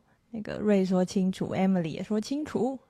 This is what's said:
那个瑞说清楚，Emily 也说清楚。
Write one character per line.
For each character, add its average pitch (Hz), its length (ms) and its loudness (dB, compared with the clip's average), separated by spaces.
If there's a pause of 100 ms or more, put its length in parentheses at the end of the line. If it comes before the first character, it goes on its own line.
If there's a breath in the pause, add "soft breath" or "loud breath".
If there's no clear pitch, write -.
(300 soft breath)
那 226 120 -8
个 - 160 -8
瑞 202 260 4
说 185 200 2
清 185 260 0
楚， - 240 -4
Emily 180 360 2
也 - 120 -8
说 214 180 -2
清 285 240 -4
楚。 254 320 -2 (140)